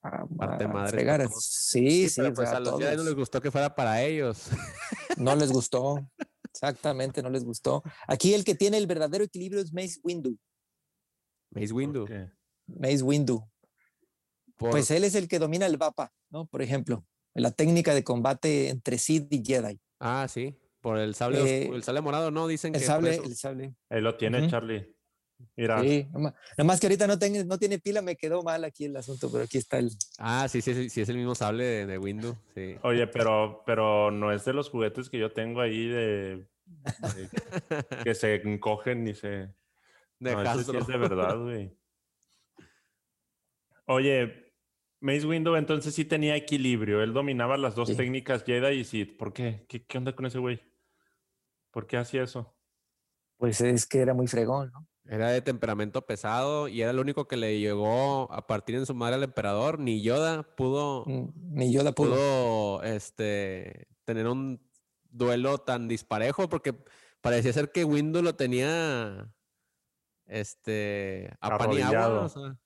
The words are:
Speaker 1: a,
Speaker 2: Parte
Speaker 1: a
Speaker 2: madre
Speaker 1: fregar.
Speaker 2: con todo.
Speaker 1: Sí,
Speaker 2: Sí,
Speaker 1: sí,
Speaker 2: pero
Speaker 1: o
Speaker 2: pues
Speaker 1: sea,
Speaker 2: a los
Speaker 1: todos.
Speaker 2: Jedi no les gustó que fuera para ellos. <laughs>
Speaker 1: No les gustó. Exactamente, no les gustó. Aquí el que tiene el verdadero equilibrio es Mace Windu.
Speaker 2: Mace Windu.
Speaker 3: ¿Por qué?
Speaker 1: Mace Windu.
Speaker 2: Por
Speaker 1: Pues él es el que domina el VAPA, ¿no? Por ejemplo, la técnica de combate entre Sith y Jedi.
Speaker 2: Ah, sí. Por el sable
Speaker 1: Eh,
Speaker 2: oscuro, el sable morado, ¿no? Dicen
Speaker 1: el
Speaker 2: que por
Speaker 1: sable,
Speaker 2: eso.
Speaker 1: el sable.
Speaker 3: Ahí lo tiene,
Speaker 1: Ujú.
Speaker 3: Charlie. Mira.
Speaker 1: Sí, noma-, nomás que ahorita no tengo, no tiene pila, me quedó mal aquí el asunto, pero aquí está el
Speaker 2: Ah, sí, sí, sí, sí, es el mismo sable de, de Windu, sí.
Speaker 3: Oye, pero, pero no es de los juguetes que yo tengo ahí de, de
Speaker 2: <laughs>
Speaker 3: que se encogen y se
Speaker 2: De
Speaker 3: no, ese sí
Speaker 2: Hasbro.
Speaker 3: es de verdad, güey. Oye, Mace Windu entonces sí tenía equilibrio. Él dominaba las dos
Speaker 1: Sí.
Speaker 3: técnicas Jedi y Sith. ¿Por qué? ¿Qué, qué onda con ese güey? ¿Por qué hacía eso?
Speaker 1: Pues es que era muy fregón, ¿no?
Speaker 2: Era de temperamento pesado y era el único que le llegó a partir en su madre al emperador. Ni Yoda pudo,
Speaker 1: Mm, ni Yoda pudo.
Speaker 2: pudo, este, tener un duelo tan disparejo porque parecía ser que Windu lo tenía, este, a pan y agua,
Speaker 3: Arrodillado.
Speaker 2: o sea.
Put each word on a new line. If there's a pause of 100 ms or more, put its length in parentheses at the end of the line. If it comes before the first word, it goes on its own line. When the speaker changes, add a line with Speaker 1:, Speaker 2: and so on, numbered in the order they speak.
Speaker 1:
a,
Speaker 2:
Parte
Speaker 1:
a
Speaker 2:
madre
Speaker 1:
fregar.
Speaker 2:
con
todo.
Speaker 1:
Sí,
Speaker 2:
Sí,
Speaker 1:
sí,
Speaker 2:
pero
Speaker 1:
o
Speaker 2:
pues
Speaker 1:
sea,
Speaker 2:
a
los
Speaker 1:
todos.
Speaker 2:
Jedi
no
les
gustó
que
fuera
para
ellos.
<laughs>
Speaker 1:
No
les
gustó. (560)
Exactamente,
no
les
gustó. (260)
Aquí
el
que
tiene
el
verdadero
equilibrio
es
Mace
Windu. (1120)
Speaker 2:
Mace
Windu.
Speaker 3:
¿Por
qué? (380)
Speaker 1:
Mace
Windu. (1080)
Speaker 2:
Por
Speaker 1:
Pues
él
es
el
que
domina
el
VAPA, (160)
¿no?
Por
ejemplo, (300)
la
técnica
de
combate
entre
Sith
y
Jedi. (200)
Speaker 2:
Ah,
sí. (260)
Por
el
sable
Speaker 1:
Eh,
Speaker 2:
oscuro,
el
sable
morado,
¿no?
Dicen
Speaker 1:
el
Speaker 2:
que
por
Speaker 1:
sable,
Speaker 2:
eso.
Speaker 1:
el
sable. (140)
Speaker 3:
Ahí
lo
tiene,
Speaker 1:
Ujú.
Speaker 3:
Charlie. (640)
Mira.
Speaker 1:
Sí,
noma-, (200)
nomás
que
ahorita
no
tengo,
no
tiene
pila,
me
quedó
mal
aquí
el
asunto,
pero
aquí
está
el (300)
Speaker 2:
Ah,
sí,
sí,
sí,
sí,
es
el
mismo
sable
de,
de
Windu, (180)
sí.
Speaker 3:
Oye,
pero,
pero
no
es
de
los
juguetes
que
yo
tengo
ahí
de, (280)
de (360)
Speaker 2:
<laughs>
Speaker 3:
que
se
encogen
y
se (920)
Speaker 2:
De
Speaker 3:
no,
ese
sí
Speaker 2:
Hasbro.
Speaker 3:
es
de
verdad,
güey. (2000)
Oye, (460)
Mace
Windu
entonces
sí
tenía
equilibrio.
Él
dominaba
las
dos
Speaker 1:
Sí.
Speaker 3:
técnicas
Jedi
y
Sith.
¿Por
qué?
¿Qué,
qué
onda
con
ese
güey? (1120)
¿Por
qué
hacía
eso? (840)
Speaker 1:
Pues
es
que
era
muy
fregón,
¿no? (180)
Speaker 2:
Era
de
temperamento
pesado
y
era
el
único
que
le
llegó
a
partir
en
su
madre
al
emperador.
Ni
Yoda (120)
pudo,
Speaker 1:
Mm, (260)
ni
Yoda
pudo.
Speaker 2:
pudo,
este, (180)
tener
un (480)
duelo
tan
disparejo
porque (440)
parecía
ser
que
Windu
lo
tenía, (1000)
este, (100)
a
pan
y
agua,
Speaker 3:
Arrodillado.
Speaker 2:
o
sea.